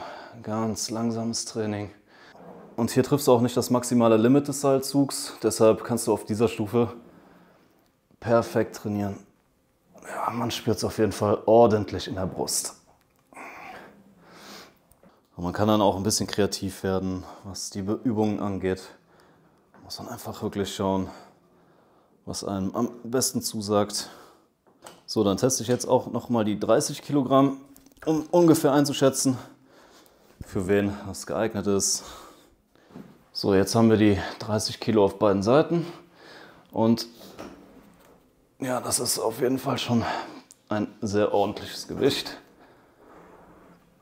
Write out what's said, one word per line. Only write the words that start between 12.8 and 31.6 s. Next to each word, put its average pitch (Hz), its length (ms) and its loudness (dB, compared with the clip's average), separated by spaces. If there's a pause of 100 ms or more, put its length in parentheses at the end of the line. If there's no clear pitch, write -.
Und 90 80 -6
man 87 80 -2
kann 104 160 2
dann 107 120 6
auch 98 140 4
ein 95 80 -4
bisschen 107 240 0
kreativ - 560 -2
werden, 92 400 -2 (220)
was 95 240 -10
die 101 140 -8
Be-, 101 200 -4
Übungen 107 380 0
angeht. 92 480 -4 (960)
Muss - 120 -14
man 101 120 -12
einfach 113 340 -12
wirklich 98 320 -4
schauen, 95 340 0 (1160)
was - 200 -10
einem 95 280 -4
am 120 160 -2 (140)
besten 120 380 -4
zusagt. 104 680 -2 (960)
So, 107 200 0
dann 98 100 2
teste 131 260 0
ich 107 60 -8
jetzt 123 180 -2
auch - 240 0
noch 110 200 -8
mal 117 160 2
die 104 120 -2
dreißig 123 440 0
Kilogramm, 139 560 2 (480)
um 156 160 0 (100)
ungefähr 160 400 6
einzuschätzen, 135 680 2 (1080)
für 95 240 -4
wen 101 260 2 (100)
das 98 220 -12
geeignet 101 400 -4